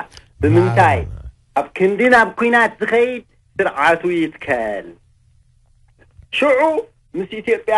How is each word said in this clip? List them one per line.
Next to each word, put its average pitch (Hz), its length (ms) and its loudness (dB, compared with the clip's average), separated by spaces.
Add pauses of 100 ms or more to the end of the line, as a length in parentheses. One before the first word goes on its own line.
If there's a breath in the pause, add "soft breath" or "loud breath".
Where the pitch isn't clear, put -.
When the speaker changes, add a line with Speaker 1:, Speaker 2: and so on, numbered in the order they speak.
(400 loud breath)
Speaker 1:
ብምንታይ? 180 640 2
Speaker 2:
ማርና። - 140 -8 (420)
Speaker 1:
ኣብ 143 160 -2
ክንዲ 196 360 0
ናብ 226 260 6
ኩናት 233 420 2
ዝኸይድ 240 460 -2 (340)
ስርዓቱ 165 460 0 (100)
ይትከል። 120 760 -4 (1500)
ሽዑ - 280 2 (540)
ምስ 190 180 -8
ኢትዮጵያ 214 460 -2